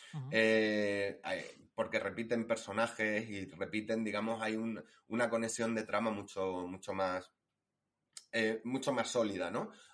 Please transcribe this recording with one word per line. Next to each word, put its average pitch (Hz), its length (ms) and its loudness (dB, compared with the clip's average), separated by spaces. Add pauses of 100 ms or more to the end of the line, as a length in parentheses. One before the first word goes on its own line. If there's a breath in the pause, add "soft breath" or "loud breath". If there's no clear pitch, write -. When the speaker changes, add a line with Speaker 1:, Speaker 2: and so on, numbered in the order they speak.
(160 loud breath)
Speaker 1:
Ujú. 131 160 -8
Speaker 2:
eh, 107 920 4
eh, - 520 -6
porque 110 240 -2
repiten 113 480 -2
personajes 110 840 0
y 98 160 -6
repiten, 107 580 -2
digamos, 107 380 -2
hay 110 140 0
un, 110 280 -4 (260 loud breath)
una 117 200 2
conexión 113 460 0
de 110 80 0
trama 110 260 0
mucho, 95 560 -2
mucho 92 280 -8
más, 92 380 -2 (1000)
eh, 110 320 2
mucho 127 280 0
más 139 160 0
sólida, 95 440 0
¿no? 151 180 -4 (240 loud breath)